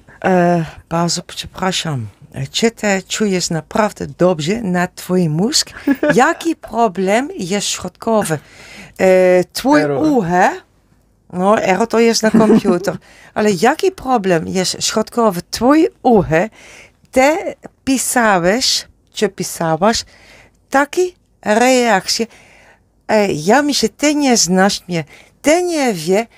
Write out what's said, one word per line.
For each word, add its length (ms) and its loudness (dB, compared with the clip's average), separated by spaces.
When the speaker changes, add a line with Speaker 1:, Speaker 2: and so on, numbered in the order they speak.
Speaker 1:
E, 400 2
bardzo 340 -4
przepraszam. 840 -8
Czy 200 0
ty 380 -2
czujesz 420 -2
naprawdę 560 -4
dobrze 560 -2
na 260 -2
twój 400 -2
mózg? 420 -2
Speaker 2:
<laughs> 200 0
Speaker 1:
Jaki 420 2
problem 720 -2
jest 280 -4
środkowy? 720 -4
E, 540 4
twój 280 2
Speaker 2:
Error. 260 0
Speaker 1:
ucho, 420 2
no, 280 0
error 280 0
to 100 0
jest 240 2
na 80 2
komputer. 680 2
Speaker 2:
<laughs> 180 -20
Speaker 1:
Ale 180 0
jaki 400 0
problem 560 -2
jest 340 -4
środkowy? 580 -2
Twój 380 2
ucho, 460 2
ty 440 0
pisałeś, 1040 0
czy 160 -2
pisałaś, 760 -2
takie 320 0
reakcje. 840 0
E, 240 2
ja 300 2
myślę, 260 -2
ty 260 -2
nie 220 2
znasz 520 0
mnie, 160 -4
ty 200 2
nie 320 -2
wie, 320 -2